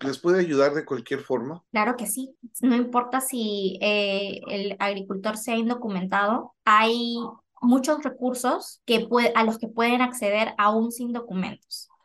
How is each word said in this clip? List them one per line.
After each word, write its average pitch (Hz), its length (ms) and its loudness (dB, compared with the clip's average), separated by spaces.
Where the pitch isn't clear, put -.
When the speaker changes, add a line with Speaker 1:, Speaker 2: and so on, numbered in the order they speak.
Speaker 1:
les 135 160 -4
puede 180 220 2
ayudar 147 340 2
de 151 100 -2
cualquier 127 360 -4
forma? 131 500 -4
Speaker 2:
Claro 226 260 0
que 220 100 -8
sí. - 300 -8
No 247 140 4
importa 247 460 0
si, 202 600 -4
eh, 202 680 0
el 196 300 -6
agricultor 196 580 -4
sea 226 200 -4
indocumentado, 208 1000 -2
hay 233 520 4
muchos 269 400 4
recursos 254 840 -2
que 226 240 2
pue-, 233 260 4
a 226 100 4
los 220 140 0
que 226 100 -8
pueden 240 340 2
acceder 220 560 0
aún 220 340 2
sin 240 200 -6
documentos. - 760 -8